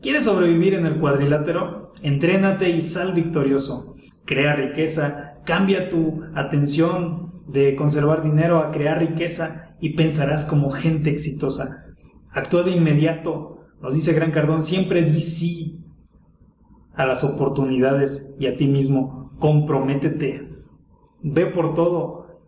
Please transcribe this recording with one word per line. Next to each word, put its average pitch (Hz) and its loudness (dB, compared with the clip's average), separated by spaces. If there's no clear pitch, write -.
¿Quieres 277 0
sobrevivir 185 4
en 165 -2
el 151 -2
cuadrilátero? 147 -2
Entrénate 190 2
y 165 0
sal 180 2
victorioso. 147 -2
Crea 147 0
riqueza, 147 -2
cambia 190 0
tu 160 -2
atención 160 -2
de 139 2
conservar 147 2
dinero 156 2
a 151 -2
crear 151 -2
riqueza 165 -4
y 151 -4
pensarás 151 2
como 139 0
gente 151 0
exitosa. - -2
Actúa 175 0
de 185 0
inmediato, 160 0
nos 131 -6
dice 160 2
Gran 160 0
Cardón, 156 0
siempre 180 0
di 151 2
sí - 0
a 131 0
las 131 0
oportunidades 135 0
y 156 -2
a - -2
ti 143 0
mismo. 135 0
Comprométete, 147 0
ve 160 0
por 160 -2
todo 170 -2